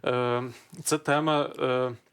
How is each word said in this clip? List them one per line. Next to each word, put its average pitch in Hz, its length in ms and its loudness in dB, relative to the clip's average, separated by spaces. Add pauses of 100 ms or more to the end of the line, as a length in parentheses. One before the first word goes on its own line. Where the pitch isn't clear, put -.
Е, 123 380 2 (420)
це 151 140 0
тема, 147 600 2
е, 127 320 0 (220)